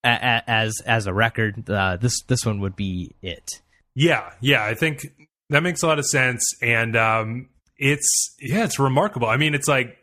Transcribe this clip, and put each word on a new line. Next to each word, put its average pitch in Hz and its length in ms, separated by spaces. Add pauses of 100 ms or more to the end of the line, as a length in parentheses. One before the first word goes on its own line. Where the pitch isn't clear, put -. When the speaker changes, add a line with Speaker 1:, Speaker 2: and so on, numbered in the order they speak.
Speaker 1:
a, 123 60
a, 117 400
as, 110 340
as 113 220
a 92 80
record, 110 560
uh, 95 260
this, 117 300
this 127 180
one 107 160
would 98 160
be 92 460
it. - 260 (460)
Speaker 2:
Yeah, 135 460
yeah, 127 240
I 107 100
think 151 320 (420)
that 147 140
makes 175 200
a 170 40
lot 156 120
of 143 60
sense. 127 380 (180)
And, 117 360
um, 113 520 (300)
it's, - 600
yeah, 202 260
it's - 140
remarkable. 139 500
I 113 100
mean, 151 160
it's 139 140
like 127 340